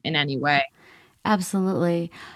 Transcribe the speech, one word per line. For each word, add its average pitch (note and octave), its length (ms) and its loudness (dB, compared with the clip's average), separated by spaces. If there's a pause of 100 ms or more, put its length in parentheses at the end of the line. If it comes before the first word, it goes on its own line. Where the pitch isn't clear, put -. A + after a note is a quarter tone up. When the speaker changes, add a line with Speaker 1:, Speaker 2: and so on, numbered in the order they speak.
Speaker 1:
in D#3+ 100 -2
any C#3+ 220 0
way. C#3 260 2 (600)
Speaker 2:
Absolutely. F#3 840 0 (260)